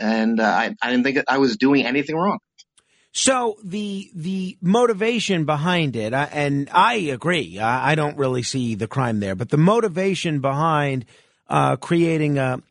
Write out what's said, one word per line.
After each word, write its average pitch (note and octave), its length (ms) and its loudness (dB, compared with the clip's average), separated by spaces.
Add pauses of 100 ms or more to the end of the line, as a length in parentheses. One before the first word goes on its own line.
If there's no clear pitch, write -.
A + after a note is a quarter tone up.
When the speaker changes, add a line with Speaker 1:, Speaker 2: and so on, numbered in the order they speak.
Speaker 1:
and, A2 400 0
uh, A2+ 40 2
I, G#2+ 360 2
I A#2+ 100 -2
didn't B2 140 2
think C3+ 140 0 (100)
I C3 100 2
was B2 200 2
doing C3+ 260 4
anything D3 320 -2
wrong. G3 220 -2 (720)
Speaker 2:
So A#3+ 500 0
the, G3+ 520 -8
the F#3 480 -6
motivation G#3 840 2
behind D3+ 500 0
it, A2 200 -4
I, C#3 100 0
and C#3+ 480 -2
I G#3+ 220 4
agree, C#3 640 -2
I, B2 340 0
I - 20 2
don't D3 220 0
really B2+ 260 0
see A#2 340 -4
the G#2 120 -4
crime A#2 320 0
there, G2 140 -2
but A2+ 160 -6
the D3 80 -4
motivation F#3 840 0
behind, C#3 640 0 (440)
uh, C#3 280 0
creating D#3+ 640 0
a, C3 320 -2